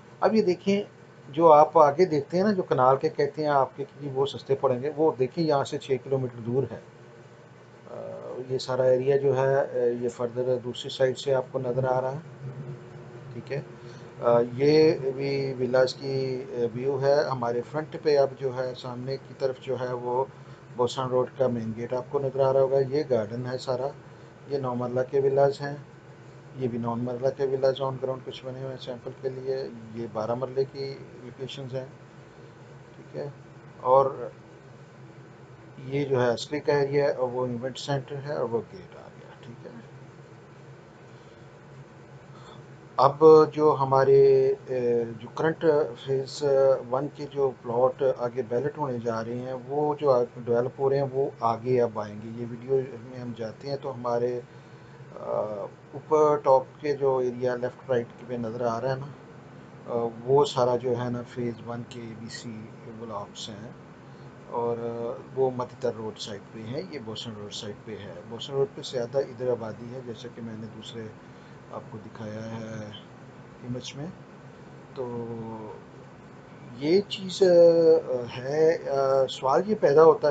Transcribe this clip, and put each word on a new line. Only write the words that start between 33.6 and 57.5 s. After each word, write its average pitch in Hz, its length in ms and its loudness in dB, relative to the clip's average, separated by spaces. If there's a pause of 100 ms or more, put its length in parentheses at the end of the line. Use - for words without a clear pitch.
और 131 480 4 (1500)
ये 139 200 -2
जो 131 140 2
है 123 120 4
अस्करी 147 280 -4
का 147 140 2
area 143 320 2
है 147 80 2
और 127 160 -2
वो 127 180 -2
event 123 300 -6
center 139 380 -6
है 143 220 -8
और 131 100 0
वो 113 120 -2
गेट - 360 -14
आ - 60 -18
गया, - 460 -20
ठीक 117 100 -16 (100)
है। - 240 -18 (3000)
अब 151 560 8
जो 151 160 4
हमारे, 135 800 6
अ, 135 80 0 (640)
जो 123 60 -14
करंट 160 380 -2 (300)
phase 135 480 -4 (440)
वन 131 200 -2
के 143 180 -12
जो 139 240 0
plot 123 540 0
आगे 123 400 0
ballot 123 340 -4
होने 131 220 -4
जा 113 220 -4
रहे 117 160 -6
हैं, 127 160 -8
वो 143 420 -2
जो 147 140 2
आगे 123 320 2
develop 120 380 0
हो 135 100 2
रहे 135 100 2
हैं, 139 100 -2
वो 135 240 -2 (100)
आगे 117 340 0
अब 113 220 2
आएंगे। 107 400 -10
ये 120 60 -8
video 120 280 -6 (260)
में 127 180 -16
हम 123 160 -10
जाते 110 340 -10
हैं 139 140 -6
तो 139 80 -8
हमारे, 120 540 -2 (720)
अ, 107 480 -4 (300)
ऊपर 147 500 4
टॉप 131 220 6 (140)
के 147 120 0
जो 131 280 2
एरिया 123 340 -2